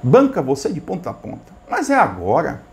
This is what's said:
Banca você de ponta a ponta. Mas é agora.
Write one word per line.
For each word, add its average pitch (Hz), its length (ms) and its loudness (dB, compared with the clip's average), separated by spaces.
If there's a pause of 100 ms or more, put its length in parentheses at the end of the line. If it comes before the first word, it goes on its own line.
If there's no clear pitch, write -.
Banca 240 380 4
você 135 320 -2
de 160 80 -6
ponta - 300 -8
a - 40 -12
ponta. - 380 -16 (180)
Mas 285 200 -4
é 277 40 2
agora. 117 680 0 (100)